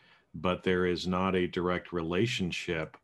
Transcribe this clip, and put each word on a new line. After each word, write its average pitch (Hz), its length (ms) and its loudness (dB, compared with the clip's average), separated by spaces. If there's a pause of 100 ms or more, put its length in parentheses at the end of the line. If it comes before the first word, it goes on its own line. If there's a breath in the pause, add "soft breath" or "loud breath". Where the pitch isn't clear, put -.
(340 soft breath)
but 87 300 -2
there 90 220 4
is 87 220 0
not 92 280 2
a 90 120 4
direct 87 440 -2
relationship 87 1120 -2